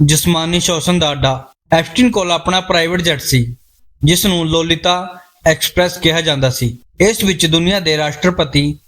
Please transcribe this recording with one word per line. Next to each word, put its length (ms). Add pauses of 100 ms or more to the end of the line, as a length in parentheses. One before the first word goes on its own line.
ਜਿਸਮਾਨੀ 580
ਸ਼ੋਸ਼ਣ 380
ਦਾ 140
ਅੱਡਾ। 360 (240)
ਐਪਸਟੀਨ 380
ਕੋਲ 220
ਆਪਣਾ 280
ਪ੍ਰਾਈਵੇਟ 400
ਜੈੱਟ 200
ਸੀ, 360 (480)
ਜਿਸ 220
ਨੂੰ 220
ਲੋਲੀਤਾ 720 (260)
ਐਕਸਪ੍ਰੈਸ 520
ਕਿਹਾ 220
ਜਾਂਦਾ 300
ਸੀ। 280 (220)
ਇਸ 240
ਵਿੱਚ 220
ਦੁਨੀਆ 340
ਦੇ 160
ਰਾਸ਼ਟਰਪਤੀ 920